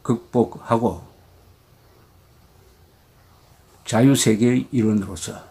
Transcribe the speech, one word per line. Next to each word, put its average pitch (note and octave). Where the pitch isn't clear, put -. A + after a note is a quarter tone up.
극복하고 A#2
자유세계의 B2
일원으로서 G#2+